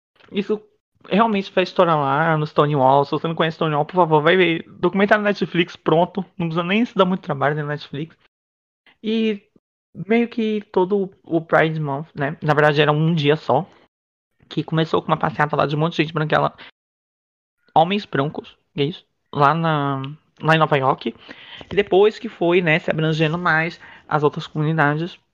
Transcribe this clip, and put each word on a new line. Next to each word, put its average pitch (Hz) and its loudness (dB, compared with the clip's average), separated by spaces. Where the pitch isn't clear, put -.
isso 202 -4
realmente 202 0
faz 180 -2
história 170 2
lá 151 2
no 151 0
Stonewall. 143 4
Se - -6
você 151 -2
não 165 -4
conhece 165 -2
Stonewall, 151 -2
por - -14
favor, 160 4
vai 170 2
ver. 170 0
Documentário 202 0
Netflix, 180 -2
pronto. 175 0
Não 170 -2
precisa 165 -2
nem 196 0
se - -8
dar 196 2
muito 185 -2
trabalho 143 -2
na 151 -6
Netflix. 147 -10
E 220 -2
meio 233 2
que 220 -4
todo 190 0
o 165 -2
Pride 160 0
Month, 147 -6
né? 147 -4
Na 151 2
verdade, 151 4
era 147 2
um 160 2
dia 147 2
só. 147 -2
Que - -6
começou 160 -2
com - -8
uma 160 0
passeata 156 -2
lá 147 2
de 143 -4
um 147 -2
monte 165 -2
de 170 0
gente 156 -6
branquela. 151 -2
Homens 185 2
brancos, - -6
gays, 143 -4
lá 143 2
na, 143 -2
lá 156 2
em 160 4
Nova 156 2
York. 143 -2
E - -10
depois 202 2
que 233 -12
foi, 175 0
né, 165 2
se - -4
abrangendo 156 -2
mais 165 -2
as 151 0
outras 147 -2
comunidades 156 -2